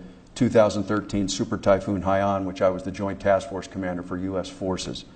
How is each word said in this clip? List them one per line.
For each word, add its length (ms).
two 120
thousand 360
thirteen 440
Super 300
Typhoon 440
Haiyan, 420
which 180
I 80
was 140
the 80
Joint 260
Task 320
Force 160
Commander 360
for 140
U 220
S 100
forces. 560